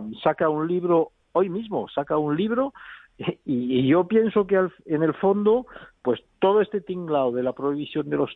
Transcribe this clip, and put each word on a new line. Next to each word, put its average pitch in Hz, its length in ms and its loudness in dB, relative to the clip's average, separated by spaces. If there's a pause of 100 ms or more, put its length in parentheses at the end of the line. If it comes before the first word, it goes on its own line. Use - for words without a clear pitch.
(220)
saca 156 260 2
un 156 180 0
libro, 170 460 2 (200)
hoy 185 160 2
mismo 185 400 -6
saca 143 300 -2
un 147 180 0
libro, 233 380 -2 (440)
y, - 260 -6
y 127 420 0
yo 175 220 4
pienso 220 380 2
que 196 100 0
al, 185 160 0 (140)
en 156 160 0
el 156 100 2
fondo, 208 540 2 (340)
pues 120 200 0 (180)
todo 202 240 4
este 202 180 -4
tinglao 156 520 -2
de 123 100 -2
la 127 100 -2
prohibición 143 560 -4
de 147 80 -2
los 143 200 0